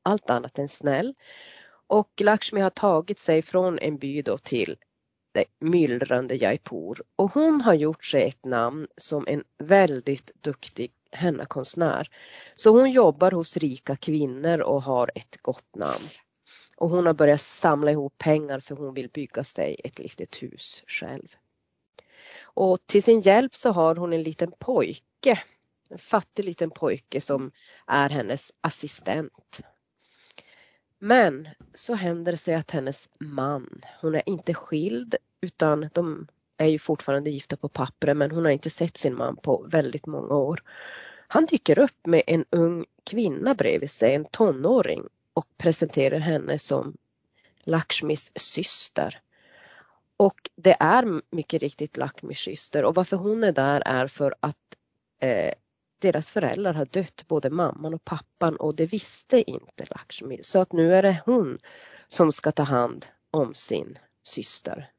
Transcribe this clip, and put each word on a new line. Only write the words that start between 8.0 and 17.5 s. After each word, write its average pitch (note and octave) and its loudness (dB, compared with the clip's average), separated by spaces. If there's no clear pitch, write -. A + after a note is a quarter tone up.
sig C#3 2
ett - -8
namn B2+ -2
som - -6
en C#3+ -4
väldigt D3+ 2
duktig - -10
hennakonstnär. D#3 -4
Så - 6
hon C4 6
jobbar F#3 6
hos F3 -4
rika C#3 -4
kvinnor D3+ -2
och C3+ 0
har B2+ 0
ett - -18
gott - -8
namn. D2 -4
Och E3+ 0
hon F3 2
har E3 4
börjat D3+ 4
samla D3 0